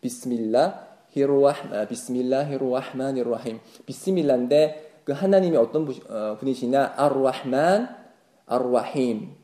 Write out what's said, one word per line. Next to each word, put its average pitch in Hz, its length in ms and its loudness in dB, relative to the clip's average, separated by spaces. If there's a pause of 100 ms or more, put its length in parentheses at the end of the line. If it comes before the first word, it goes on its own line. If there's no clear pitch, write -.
비스밀라, 120 840 -2 (240)
히로와, 139 420 4 (180)
아, 104 140 -4
비스밀라, 127 640 -2
히로와, 135 320 -2
하마니로, 131 560 -4
하임. 113 240 -10 (260)
비스밀라인데 151 1160 0
그 139 100 -4
하나님이 190 420 4
어떤 147 300 2
분, 135 100 -6 (140)
어, 107 300 -6
분이시냐? 135 580 0
아르라흐만, 139 960 2 (520)
아르라힘. 120 960 -2